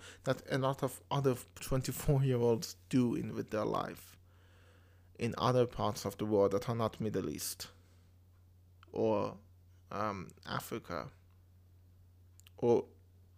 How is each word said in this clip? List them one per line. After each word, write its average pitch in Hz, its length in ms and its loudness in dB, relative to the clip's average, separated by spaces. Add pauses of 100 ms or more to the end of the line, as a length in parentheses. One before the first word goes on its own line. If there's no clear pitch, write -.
(260)
that 131 260 -2
a 139 80 0
lot 131 240 0
of - 260 -4
other 139 260 2 (240)
twenty-four-year-olds 131 1160 2 (140)
do 123 260 4
in, 110 180 -4
with 113 160 -6
their 107 160 -2
life - 500 -4 (1000)
in 117 220 -2
other 123 260 6
parts 107 400 -2
of 104 140 -4
the 107 60 -2
world 101 260 6
that 98 180 0
are 117 60 -2
not 113 260 -2
Middle 101 280 -2
East - 400 -8 (1200)
or, 107 440 0 (560)
um, 98 360 -6 (200)
Africa - 600 -8 (1500)
or 120 280 4 (520)